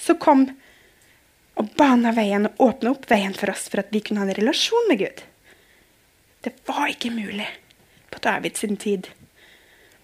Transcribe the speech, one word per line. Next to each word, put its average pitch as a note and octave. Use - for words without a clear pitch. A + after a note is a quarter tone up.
som E4+
kom C4+
og G#3+
bana A#3+
veien G#3
og -
åpna A3+
opp -
veien G3
for G3
oss -
for G3+
at -
vi G#3+
kunne G#3
ha -
en G3
relasjon G#4+
med G3+
Gud. -
Det -
var C#4+
ikke A#3
mulig G3+
på -
Davids G3
tid. G3+